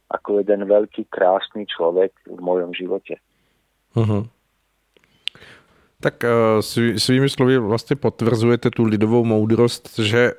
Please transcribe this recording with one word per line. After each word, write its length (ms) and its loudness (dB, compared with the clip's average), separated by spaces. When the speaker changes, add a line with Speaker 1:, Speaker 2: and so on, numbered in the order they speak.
Speaker 1:
ako 320 -4
jeden 240 -2
veľký, 480 -2
krásny 560 -2
človek 400 0
v 160 -18
mojom 320 -4
živote. 480 -10
Speaker 2:
Mhm. 300 -2
Tak, 220 -4
eh, 60 0
svý-, 380 -2
svými 300 2
slovy 280 2
vlastně 380 -2
potvrzujete 760 0
tu 120 0
lidovou 400 2
moudrost, 760 0
že, 400 2